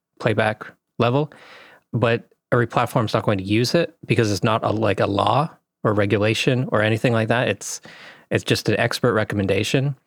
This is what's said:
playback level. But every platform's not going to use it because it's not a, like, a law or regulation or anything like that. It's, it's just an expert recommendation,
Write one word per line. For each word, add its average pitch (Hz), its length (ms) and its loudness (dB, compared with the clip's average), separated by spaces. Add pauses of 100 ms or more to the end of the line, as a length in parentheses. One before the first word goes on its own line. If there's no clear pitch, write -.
(200)
playback 110 460 -2 (320)
level. 131 340 0 (640)
But 117 340 0 (240)
every 120 140 2
platform's 117 480 -2
not 113 120 0
going 104 120 0
to 95 60 -6
use 110 320 0
it 170 200 -2 (120)
because 107 240 2
it's 98 120 -4
not 110 200 0
a, 107 80 0
like, 104 280 0
a 110 60 0
law 104 460 0 (320)
or 113 100 2
regulation 110 800 0
or 104 100 2
anything 110 320 2
like 110 140 0
that. 120 200 0
It's, - 340 -6 (500)
it's 113 120 0
just - 260 -2
an - 100 0
expert 120 340 0
recommendation, 104 800 0 (120)